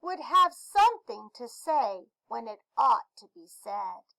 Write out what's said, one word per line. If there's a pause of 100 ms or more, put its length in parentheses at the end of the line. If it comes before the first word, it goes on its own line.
would
have
something
to
say (200)
when
it (180)
ought (120)
to
be
said. (180)